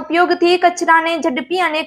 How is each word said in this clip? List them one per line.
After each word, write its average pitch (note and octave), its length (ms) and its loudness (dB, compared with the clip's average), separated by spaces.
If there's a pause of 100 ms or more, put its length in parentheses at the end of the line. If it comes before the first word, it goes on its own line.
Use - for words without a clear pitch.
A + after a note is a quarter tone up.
ઉપયોગથી F4 560 0
કચરાને E4+ 560 2
ઝડપી E4 540 -4
અને D#4 180 -4